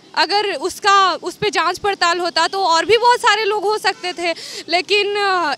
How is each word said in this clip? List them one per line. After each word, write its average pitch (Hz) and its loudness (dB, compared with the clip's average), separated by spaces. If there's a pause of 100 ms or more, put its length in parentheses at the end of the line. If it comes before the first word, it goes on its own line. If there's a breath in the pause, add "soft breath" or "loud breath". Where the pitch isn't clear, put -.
(140)
अगर 392 0
उसका, 392 2
उस 320 -8
पे 415 -2
जांच 330 0
पड़ताल 359 0
होता 339 0
तो 381 -2
और 330 2
भी 427 4
बहुत 480 4
सारे 427 2
लोग 403 -2
हो 415 0
सकते 359 -4
थे, 339 -4 (340 loud breath)
लेकिन, 403 0
अ, 370 0